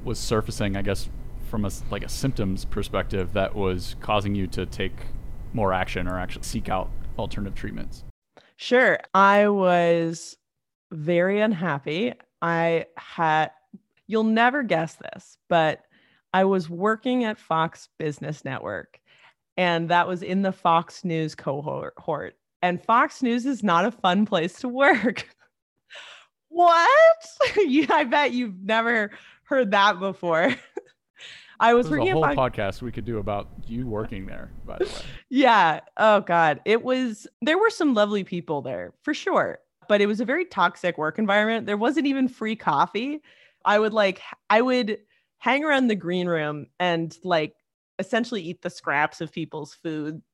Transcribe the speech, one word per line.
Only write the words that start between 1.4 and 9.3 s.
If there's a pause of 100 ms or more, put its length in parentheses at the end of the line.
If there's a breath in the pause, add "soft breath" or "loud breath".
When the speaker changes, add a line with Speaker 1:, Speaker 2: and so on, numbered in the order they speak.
Speaker 1:
from
a
s-,
like,
a
symptoms
perspective
that
was
causing
you
to
take (600)
more
action
or
actually
seek
out (300)
alternative
treatments? (520 soft breath)
Speaker 2:
Sure. (160)
I